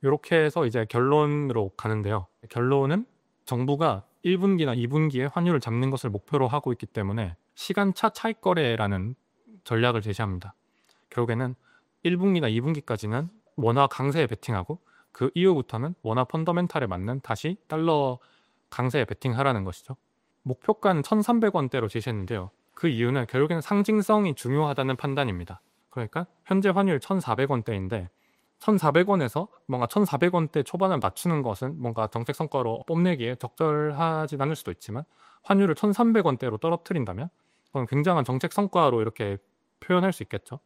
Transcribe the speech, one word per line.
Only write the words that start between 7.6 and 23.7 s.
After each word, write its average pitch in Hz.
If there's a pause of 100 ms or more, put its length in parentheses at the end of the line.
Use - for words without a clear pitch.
차익 226
거래라는 113 (480)
전략을 117
제시합니다. 98 (560)
결국에는 120 (480)
일 175
분기나 175
이 110
분기까지는 131 (260)
원화 131
강세에 139
베팅하고 113 (340)
그 -
이후부터는 165
원화 120
펀더멘털에 165
맞는 101
다시 151 (140)
달러 151 (500)
강세에 123
베팅하라는 120
것이죠. 95 (480)
목표가는 185
천삼백 214
원대로 131
제시했는데요. 104 (240)
그 -
이유는 120
결국에는 156
상징성이 208